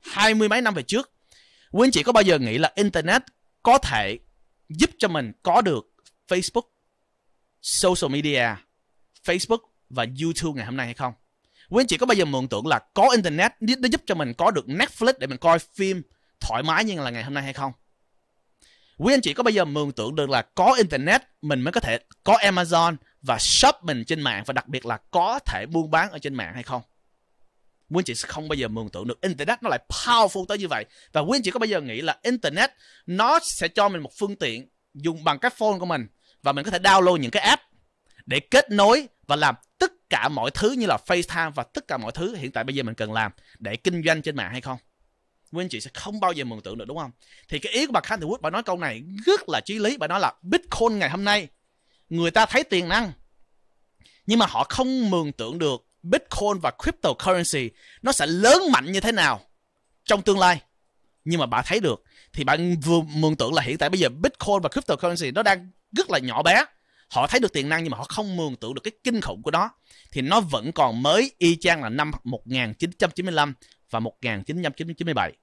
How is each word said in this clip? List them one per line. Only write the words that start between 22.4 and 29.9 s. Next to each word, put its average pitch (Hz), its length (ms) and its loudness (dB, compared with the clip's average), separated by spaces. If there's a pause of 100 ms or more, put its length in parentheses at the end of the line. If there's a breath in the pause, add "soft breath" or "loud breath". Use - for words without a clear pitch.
và 127 160 -2
shop - 440 4
mình 139 220 -6
trên 160 160 -4
mạng, 113 260 -2
và 135 60 -6
đặc - 160 -4
biệt 131 180 -6
là 117 120 -4 (120)
có 196 360 0
thể 101 200 -6
buôn 160 240 -2
bán 165 200 2
ở 160 80 -14
trên 139 160 -8
mạng 95 200 -8
hay 123 80 -12
không? 123 200 -8 (1080)
Quý 156 80 0
anh 185 60 0
chị - 100 -6
sẽ - 140 -10
không 156 200 -10
bao 156 60 -2
giờ 127 140 -4
mường 110 200 -8
tượng 95 180 -12
được 120 140 -8
Internet 180 420 -4
nó 233 60 -4
lại 226 100 0 (100)
powerful 214 580 2